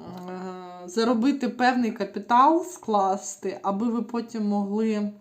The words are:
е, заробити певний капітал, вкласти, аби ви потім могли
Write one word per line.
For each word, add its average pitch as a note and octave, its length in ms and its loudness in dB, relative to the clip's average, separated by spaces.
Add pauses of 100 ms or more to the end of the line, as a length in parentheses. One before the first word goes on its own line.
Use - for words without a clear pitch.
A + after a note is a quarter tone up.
(280)
е, F#3 600 -12
заробити A#3 600 2
певний B3 440 2
капітал, A#3+ 680 4
вкласти, G3 1040 -2
аби G3 240 -2
ви A#3 160 0
потім A3+ 460 -4
могли G#3 720 0